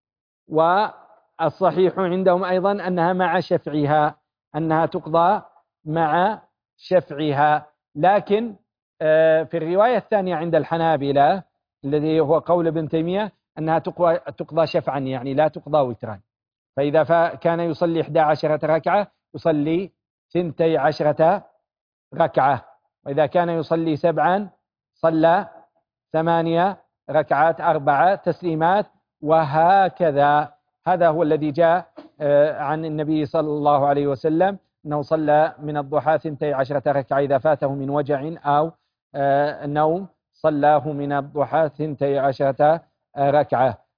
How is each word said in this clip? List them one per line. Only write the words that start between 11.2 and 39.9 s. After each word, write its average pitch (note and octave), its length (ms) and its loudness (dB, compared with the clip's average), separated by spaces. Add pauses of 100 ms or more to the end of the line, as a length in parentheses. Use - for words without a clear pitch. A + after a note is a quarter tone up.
الذي D3+ 360 0
هو D#3 180 2
قول E3+ 280 0
ابن D#3+ 220 -4
تيمية F3+ 440 -4 (260)
أنها D#3+ 200 0
تقوى-، E3+ 400 0 (180)
تقضى D#3 300 -2
شفعاً، C#3+ 320 -4
يعني C3 360 -6
لا D3+ 140 2
تقضى D3+ 300 -4
وتراً، A#2+ 420 -4 (560)
فإذا D3 280 0
فا-، E3 300 2
كان E3+ 260 -2
يصلي E3 400 -2
إحدى D3+ 200 -2
عشرة D3+ 460 0
ركعة E3+ 400 0 (280)
يصلي D#3+ 560 -2 (420)
ثنتي E3 460 0
عشرة D#3 640 2 (720)
ركعة، C#3+ 500 0 (420)
وإذا C#3+ 200 0
كان F3 220 0
يصلي E3 480 -2
سبعاً F3 540 0 (440)
صلى E3 540 2 (640)
ثمانية E3 720 0 (260)
ركعات D3+ 500 0
أربع D#3 540 2
تسليمات، F3 720 -2 (340)
وهكذا. D#3 1300 2 (320)
هذا E3+ 220 2
هو D#3+ 140 0
الذي D3+ 280 0
جاء، E3 420 0 (280)
آه، C#3+ 420 2
عن D#3 220 -4
النبي D3+ 420 -2
صلى D#3 220 -2
الله D3 380 2
عليه C#3+ 200 0
وسلم E3 520 0 (280)
أنه D3 160 -4
صلى D#3 560 0
من D3+ 180 -8
الضحى D3 420 -2
ثنتي D3+ 340 -4
عشرة C#3 400 -2
ركعة C3+ 260 -2
إذا C#3 200 0
فاته C#3 360 0
من C#3 160 -8
وجع C#3+ 400 -4 (140)
أو، D3 280 0 (420)
آه، C#3+ 520 -2
نوم D#3 420 -2 (240)